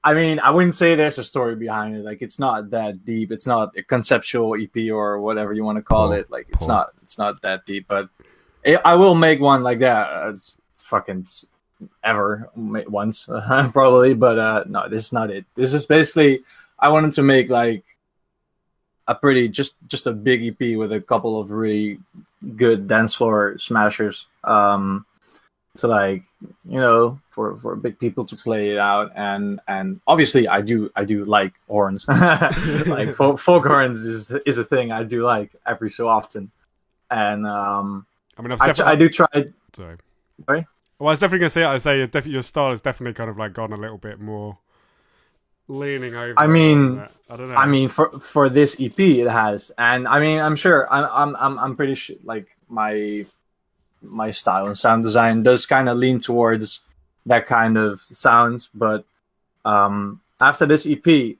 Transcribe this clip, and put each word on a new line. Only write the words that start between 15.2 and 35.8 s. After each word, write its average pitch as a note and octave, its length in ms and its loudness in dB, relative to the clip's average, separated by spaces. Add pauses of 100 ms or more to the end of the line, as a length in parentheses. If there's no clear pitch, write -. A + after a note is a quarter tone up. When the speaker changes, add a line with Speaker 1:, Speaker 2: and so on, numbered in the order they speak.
Speaker 1:
it. G2 140 -12 (100)
This B2+ 180 -2
is D3 140 -4
basically D3+ 560 4 (340)
I C#3+ 120 4
wanted D#3 240 2
to C#3+ 100 0
make, C3 260 4
like, A#2 340 0 (1200)
a A#2+ 80 0
pretty, B2+ 340 2
just, C3+ 260 -6 (120)
just - 180 -8
a A#2+ 80 -2
big A2+ 300 0
E A#2 80 -6
P A#2 240 -4
with A2 180 -4
a G2+ 80 -4
couple A2+ 380 -2
of G2 100 -10
really G#2+ 500 -4 (560)
good A2 320 2
dance A2 280 2
floor G#2+ 420 0
smashers. G#2+ 680 -2 (160)
Um, G2+ 640 0 (680)
to, - 120 -4
like, G2 360 0 (440)
you B2+ 120 -6
know, A#2+ 400 4 (100)
for, G#2+ 280 -8
for A#2 180 -10
big G#2+ 240 -8
people A#2 260 -4
to G#2+ 100 -18
play G#2 360 -2
it G#2 80 -2
out, G2+ 360 0
and, G2+ 520 -6
and F#2+ 400 -8
obviously C#3 400 2
I G2+ 140 0
do, G#2+ 340 -4
I G#2 80 -4
do G#2 200 -4
like G2+ 300 0 (140)
horns. G2 400 -2
<laughs> D#3 800 0
Like, C#3+ 260 -4
fo-, C#3 240 2
folk E3+ 300 4
horns B2+ 360 2
is, A2+ 280 -10
is C#3 260 -2
a A#2 60 -2
thing B2 280 -2
I A2+ 120 -6
do A#2 200 -6
like A2 320 -2 (120)
every A2 240 -6